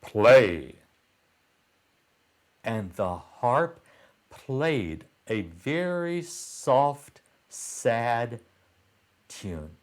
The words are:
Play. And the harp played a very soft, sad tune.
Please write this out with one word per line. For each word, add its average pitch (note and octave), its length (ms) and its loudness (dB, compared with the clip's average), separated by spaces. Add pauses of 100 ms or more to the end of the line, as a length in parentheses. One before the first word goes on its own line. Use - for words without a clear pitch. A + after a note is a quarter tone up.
Play. G#2 760 6 (1900)
And G#2+ 280 -4
the F2+ 240 -4
harp C3 680 -2 (460)
played C3 760 -4 (220)
a A2 160 -4
very E3+ 800 -6
soft, - 1000 -2 (280)
sad A#2 920 -4 (880)
tune. D#2+ 540 -12